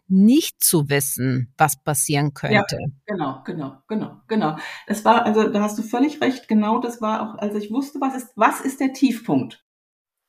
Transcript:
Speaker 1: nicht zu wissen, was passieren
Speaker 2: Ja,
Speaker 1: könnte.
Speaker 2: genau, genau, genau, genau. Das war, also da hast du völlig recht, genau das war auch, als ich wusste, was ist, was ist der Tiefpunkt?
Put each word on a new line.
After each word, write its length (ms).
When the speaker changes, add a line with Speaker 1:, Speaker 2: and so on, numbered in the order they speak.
Speaker 1:
nicht 560
zu 260
wissen, 680
was 260
passieren 440
Speaker 2:
Ja, 360
Speaker 1:
könnte. 140
Speaker 2:
genau, 380
genau, 360
genau, 400
genau. 260
Das 160
war, 220
also 240
da 120
hast 160
du 40
völlig 400
recht, 260
genau 320
das 220
war 200
auch, 160
als 180
ich 140
wusste, 300
was 160
ist, 220
was 240
ist 180
der 140
Tiefpunkt? 720